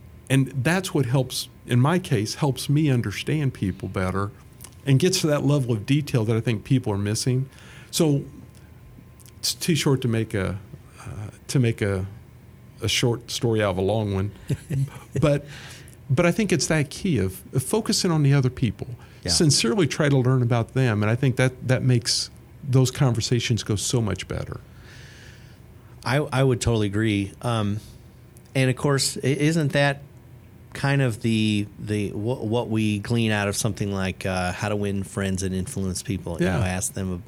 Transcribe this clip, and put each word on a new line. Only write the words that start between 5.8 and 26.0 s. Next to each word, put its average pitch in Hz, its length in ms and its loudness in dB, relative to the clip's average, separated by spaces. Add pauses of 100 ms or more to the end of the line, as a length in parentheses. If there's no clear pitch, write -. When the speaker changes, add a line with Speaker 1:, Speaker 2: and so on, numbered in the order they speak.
Speaker 1:
detail 139 400 0
that 113 100 2
I 110 60 0
think 110 240 -2
people 123 280 2
are 98 40 -2
missing. 117 520 -2 (400)
So 147 340 2 (1160)
it's - 140 -4
too - 220 0
short 139 260 2
to 127 80 -2
make 113 240 -2
a, 95 260 -2 (420)
uh, - 40 -20 (420)
to 147 120 2
make 113 220 2
a, 98 240 0 (760)
a - 80 -4
short - 420 0
story 113 320 2
out 98 80 2
of 90 60 -2
a 95 40 0
long 104 320 0
one. 98 180 -2 (440)
Speaker 2:
<laughs> - 460 -4
Speaker 1:
But, 147 240 2 (640)
but 170 160 4
I 170 60 6
think 208 200 0
it's 160 160 2
that 156 220 0
key 170 280 -2
of, 95 240 -2 (140)
of 135 80 2
focusing 214 480 0
on 156 120 4
the 139 100 6
other 131 180 4
people. - 360 -2 (360)
Speaker 2:
Yeah. - 80 -2
Speaker 1:
Sincerely 190 560 4
try 147 220 0
to 139 80 6
learn 131 260 4
about 117 300 2
them. 120 280 2
And 104 80 4
I 117 60 4
think 127 220 2
that, 127 300 0
that 123 140 2
makes - 480 2 (400)
those 127 220 4
conversations 117 720 0
go 107 140 0
so 120 240 0
much 98 260 -4
better. - 320 -8 (1500)